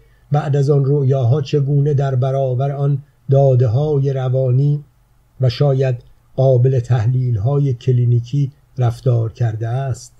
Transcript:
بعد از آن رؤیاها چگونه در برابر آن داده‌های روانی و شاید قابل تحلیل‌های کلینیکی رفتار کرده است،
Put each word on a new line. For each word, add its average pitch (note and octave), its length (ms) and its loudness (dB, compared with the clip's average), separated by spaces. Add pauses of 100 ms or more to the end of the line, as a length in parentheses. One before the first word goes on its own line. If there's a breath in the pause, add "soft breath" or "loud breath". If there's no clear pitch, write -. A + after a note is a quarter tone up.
(320 soft breath)
بعد D3 240 0
از C#3 140 0
آن C#3 160 2
رؤیاها C3+ 560 2
چگونه C#3+ 520 0
در C3+ 220 0
برابر C3+ 560 -2
آن C#3+ 320 -2 (260 loud breath)
داده‌های C3+ 840 2
روانی C3 680 0 (580)
و C3 80 2
شاید C3 540 0 (320)
قابل C3 440 2
تحلیل‌های B2 960 0
کلینیکی A#2+ 760 0 (260)
رفتار A#2 540 -2
کرده A2+ 360 -4
است، B2+ 520 -8